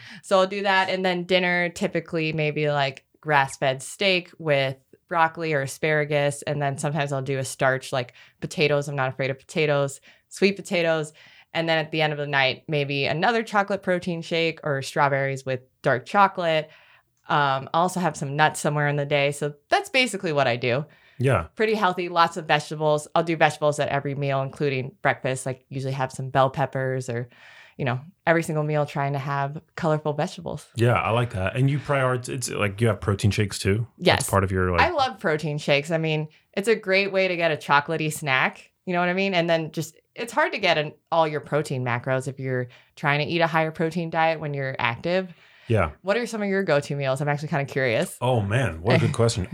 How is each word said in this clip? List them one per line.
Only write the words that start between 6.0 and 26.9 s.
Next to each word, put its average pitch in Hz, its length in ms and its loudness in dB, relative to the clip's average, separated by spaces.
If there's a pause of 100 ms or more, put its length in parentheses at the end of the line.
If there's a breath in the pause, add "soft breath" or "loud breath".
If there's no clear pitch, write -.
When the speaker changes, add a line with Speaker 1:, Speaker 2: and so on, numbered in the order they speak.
Speaker 1:
And 147 180 -4
then 139 160 -2
sometimes 143 340 -2
I'll 135 100 -2
do 135 160 -2
a 131 80 -4
starch, 131 480 0
like 123 200 -4 (280 loud breath)
potatoes. 147 460 2
I'm 143 80 -6
not 131 140 0
afraid 131 200 -2
of 135 80 -4
potatoes, 143 640 0 (280 soft breath)
sweet 196 260 2
potatoes. 165 580 0 (420 loud breath)
And 165 120 0
then 160 120 2
at 156 120 -4
the 160 120 0
end 151 100 2
of 147 60 -4
the 147 80 -4
night, 135 400 2
maybe 143 380 0
another 214 360 0
chocolate 202 400 -2
protein 175 400 -2
shake 165 420 -2
or 139 200 -2
strawberries 135 640 0
with 131 160 -4 (200)
dark 127 240 2
chocolate. 180 640 2 (580 loud breath)
Um, 135 460 0
I 165 60 2
also 175 200 0
have 165 160 0
some 139 200 -6
nuts 151 240 2
somewhere 147 280 0
in 147 100 0
the 143 80 -2
day. 143 260 2
So 147 240 -6 (140)
that's 403 200 0
basically 196 440 0
what 143 140 4
I 120 100 2
do. 127 280 0 (320 soft breath)
Speaker 2:
Yeah. 120 380 2
Speaker 1:
Pretty 220 200 0
healthy, 180 340 0
lots 170 280 2
of 165 80 -8
vegetables. 151 680 0
I'll 170 80 4
do 165 140 0
vegetables 151 420 2
at 139 80 0
every 139 280 -2
meal, 139 260 -2
including 135 500 -4 (100)
breakfast. 131 440 -2
Like, 131 240 -8
usually 135 240 -6
have 131 180 -4
some 131 180 -10
bell 135 200 4
peppers 131 600 -4